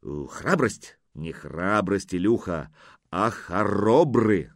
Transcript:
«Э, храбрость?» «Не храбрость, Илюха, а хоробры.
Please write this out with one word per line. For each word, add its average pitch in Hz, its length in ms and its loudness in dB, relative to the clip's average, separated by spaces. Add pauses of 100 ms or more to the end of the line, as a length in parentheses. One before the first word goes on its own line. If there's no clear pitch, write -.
«Э, 71 260 -10
храбрость?» - 680 -2 (160)
«Не 78 180 -10
храбрость, 92 800 -2
Илюха, 90 600 -2 (360)
а 101 180 0
хоробры. 107 1300 2